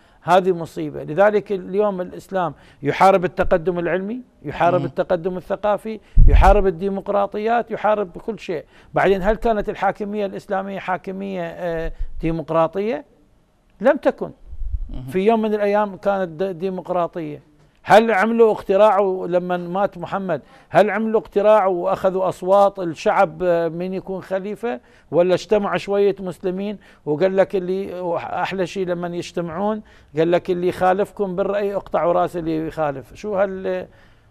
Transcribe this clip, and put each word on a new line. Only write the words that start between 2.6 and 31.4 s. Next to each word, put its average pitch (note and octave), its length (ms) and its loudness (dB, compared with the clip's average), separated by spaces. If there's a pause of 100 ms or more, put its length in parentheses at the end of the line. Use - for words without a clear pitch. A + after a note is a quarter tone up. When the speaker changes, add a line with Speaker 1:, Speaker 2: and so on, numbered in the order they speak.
Speaker 1:
يحارب F3+ 420 4
التقدم F3 540 0
العلمي، F#3+ 420 -4 (220)
يحارب E3+ 380 0
Speaker 2:
مم. C#3 60 -4
Speaker 1:
التقدم F3+ 500 -4
الثقافي، G#3 640 -4 (280)
يحارب G3 380 6
الديمقراطيات، G3+ 1040 -2
يحارب G3+ 480 -2
كل G3+ 200 -8
شيء. E3 260 -8 (300)
بعدين F3+ 280 2
هل G#3+ 140 0
كانت G#3+ 320 -2
الحاكمية G3+ 580 -4
الإسلامية G3 520 -6
حاكمية، F#3+ 640 -6
آه، E3 500 -6 (280)
ديمقراطية؟ E3 840 -2 (760)
لم C4+ 160 4
تكن. - 340 -2 (580)
Speaker 2:
مم. B2+ 240 -10
Speaker 1:
في F#3 60 0
يوم G#3+ 240 2
من G#3+ 120 -2
الأيام G#3 420 0
كانت F#3+ 320 -2
د-، E3+ 300 -6
ديمقراطية. E3+ 1000 -6 (320)
هل A3+ 240 8
عملوا A3 400 4
اختراع G3+ 480 4 (280)
لما F3+ 280 0
مات F3 420 -4
محمد؟ E3+ 440 -4 (260)
هل G3 220 4
عملوا G#3+ 300 0
اختراع G#3 460 4
وأخذوا F#3 600 0
أصوات G3 500 2
الشعب، F3 640 0
آه، E3+ 260 2
من F3+ 260 -6
يكون F#3 280 -8
خليفة؟ G#3 580 -8 (300)
ولا F3 240 4
اجتمع G3+ 420 0
شوية G3+ 440 0
مسلمين F#3+ 580 -8 (260)
وقال E3+ 320 0
لك F#3+ 200 2
اللي، F3+ 600 -4
أحلى F3+ 500 -4
شيء F#3+ 200 -6
لما F3 220 -4
يجتمعون F3 760 -6 (360)
قال E3 120 2
لك: F3 200 0
"اللي F3+ 180 0
يخالفكم F#3 680 0
بالرأي G3 380 -2